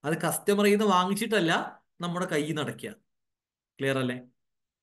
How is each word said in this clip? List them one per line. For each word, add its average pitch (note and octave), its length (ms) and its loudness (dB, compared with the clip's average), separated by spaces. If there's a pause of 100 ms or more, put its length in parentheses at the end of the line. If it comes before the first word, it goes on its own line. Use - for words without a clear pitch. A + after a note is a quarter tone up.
അത് D#3 140 0
കസ്റ്റമറിൽ G3+ 520 2
നിന്ന് G#3 140 4
വാങ്ങിച്ചിട്ടല്ല, G3 960 0 (180)
നമ്മുടെ F3 260 -4
കയ്യിൽ D3+ 200 -2
നിന്ന് D3+ 160 -4
അടയ്ക്കുക. A2+ 280 -8 (880)
ക്ലിയർ C3+ 200 0
അല്ലേ? B2 240 -4 (600)